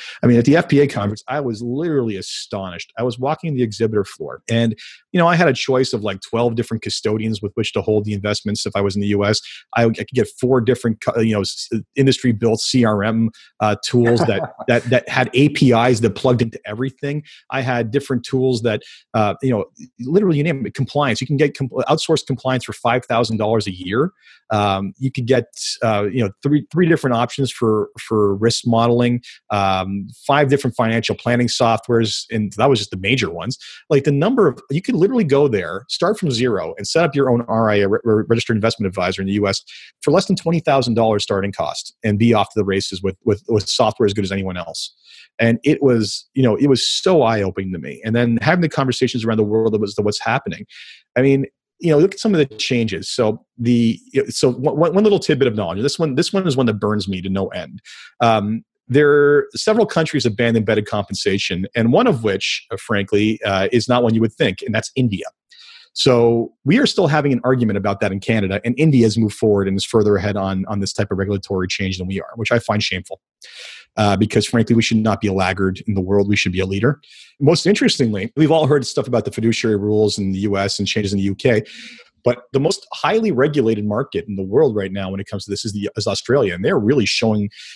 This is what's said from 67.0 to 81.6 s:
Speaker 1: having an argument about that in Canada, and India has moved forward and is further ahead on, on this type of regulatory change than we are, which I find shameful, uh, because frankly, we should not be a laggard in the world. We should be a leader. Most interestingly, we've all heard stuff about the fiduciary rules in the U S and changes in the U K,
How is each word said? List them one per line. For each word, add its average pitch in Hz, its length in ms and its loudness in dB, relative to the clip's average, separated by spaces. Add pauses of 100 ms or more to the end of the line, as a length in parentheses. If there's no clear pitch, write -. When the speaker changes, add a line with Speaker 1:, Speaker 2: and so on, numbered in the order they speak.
Speaker 1:
having 143 240 2
an 120 140 0
argument 123 320 0
about 101 240 -2
that 101 100 0
in 95 80 -6
Canada, 101 440 0
and 120 140 -2
India 139 280 4
has 101 120 2
moved 107 180 0
forward 101 320 2
and 98 80 -2
is 98 100 -4
further 104 300 2
ahead 101 220 -2
on, 95 300 -2
on 104 120 -4
this 95 140 -6
type 104 160 -2
of 92 80 -2
regulatory 95 500 -4
change 95 300 -4
than 90 100 -8
we 95 140 -6
are, - 140 -14
which 117 160 -4
I 120 80 2
find 104 240 -2
shameful, - 380 -8 (720)
uh, 104 220 2
because 110 280 2
frankly, 117 300 2
we 113 60 4
should 113 160 0
not 107 240 0
be 104 80 -2
a 95 40 -2
laggard 95 540 0
in 107 60 -2
the 98 80 0
world. 98 260 2
We 104 80 2
should 98 160 -2
be 92 80 -2
a 95 60 0
leader. 101 340 0 (400)
Most 151 260 2
interestingly, 120 720 0
we've 151 160 4
all 156 160 2
heard 139 180 2
stuff 139 220 -4
about 123 160 0
the - 80 -6
fiduciary 110 460 0
rules 104 400 0
in 98 160 -2
the 95 60 -4
U 98 180 0
S 98 220 -2
and 98 80 -2
changes 101 260 -4
in 101 40 -2
the 98 80 0
U 98 100 -2
K, 113 280 2 (600)